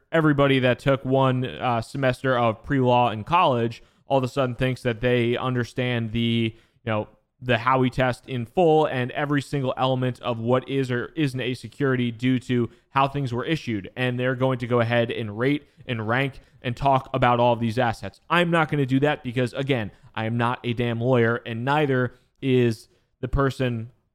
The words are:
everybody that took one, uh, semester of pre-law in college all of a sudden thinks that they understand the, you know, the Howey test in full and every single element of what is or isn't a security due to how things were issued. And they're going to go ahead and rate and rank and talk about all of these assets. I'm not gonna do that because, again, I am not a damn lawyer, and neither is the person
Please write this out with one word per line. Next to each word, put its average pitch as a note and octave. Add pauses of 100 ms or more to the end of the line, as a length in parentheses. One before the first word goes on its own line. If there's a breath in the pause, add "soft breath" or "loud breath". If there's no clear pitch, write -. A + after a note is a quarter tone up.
(120)
everybody C#3+
that B2
took C#3
one, C3
uh, A#2
semester C3
of A#2
pre-law B2
in G#2+
college B2+ (220 soft breath)
all C3+
of C3
a B2
sudden B2+
thinks B2+
that A#2
they A#2+
understand B2
the, A#2 (300 soft breath)
you A#2
know, G#2+ (340)
the B2
Howey B2+
test B2+
in B2
full D#3
and B2+
every C#3+
single C3
element B2+
of A#2+
what B2
is C3+
or B2
isn't C3+
a B2
security B2
due B2+
to A#2+ (200 soft breath)
how C#3
things C3+
were A#2+
issued. A#2
And B2+
they're B2+
going B2+
to B2
go A#2+
ahead A#2+
and G#2+
rate C#3+ (220 soft breath)
and A2+
rank C3 (220 soft breath)
and A#2+
talk C3+
about B2
all A#2+
of A2+
these A#2
assets. A2
I'm E3+
not E3
gonna C#3+
do C3
that D3
because, B2
again, C3 (220 soft breath)
I A2
am A#2
not A#2+
a A#2+
damn A#2
lawyer, A#2+
and A#2
neither C3+ (280 soft breath)
is B2 (320)
the B2
person B2+ (240)